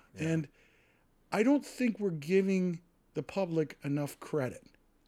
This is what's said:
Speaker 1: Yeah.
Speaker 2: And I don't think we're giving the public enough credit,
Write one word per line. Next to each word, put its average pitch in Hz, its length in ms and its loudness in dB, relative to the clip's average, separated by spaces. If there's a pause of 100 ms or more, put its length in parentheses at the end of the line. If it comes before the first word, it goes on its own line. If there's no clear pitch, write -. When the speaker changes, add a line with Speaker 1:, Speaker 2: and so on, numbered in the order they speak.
(140)
Speaker 1:
Yeah. 156 140 -4
Speaker 2:
And 160 200 0 (840)
I 202 100 2
don't 269 220 4
think 233 340 -2
we're 202 120 0
giving 185 720 2 (340)
the 156 80 -2
public 165 600 -2
enough 143 380 -4
credit, 127 440 -4 (440)